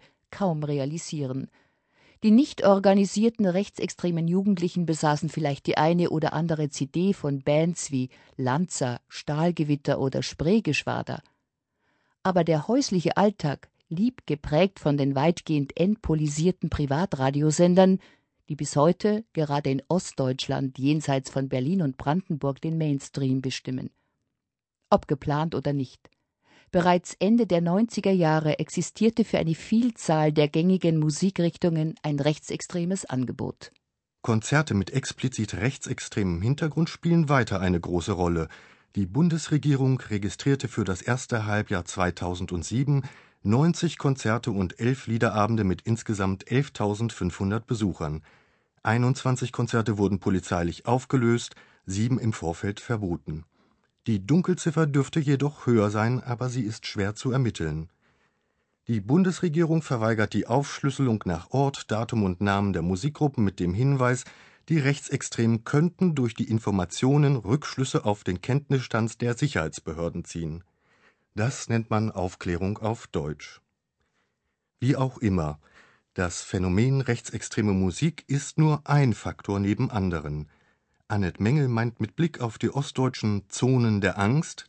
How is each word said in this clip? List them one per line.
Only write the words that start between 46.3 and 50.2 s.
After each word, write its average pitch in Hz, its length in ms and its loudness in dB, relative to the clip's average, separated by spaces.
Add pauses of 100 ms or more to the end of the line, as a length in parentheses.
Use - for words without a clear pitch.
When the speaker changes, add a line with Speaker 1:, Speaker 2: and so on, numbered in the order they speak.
Speaker 2:
elftausendfünfhundert 104 1160 -2
Besuchern. 85 560 -4 (640)
Einundzwanzig 123 640 0
Konzerte 113 480 0
wurden 98 220 2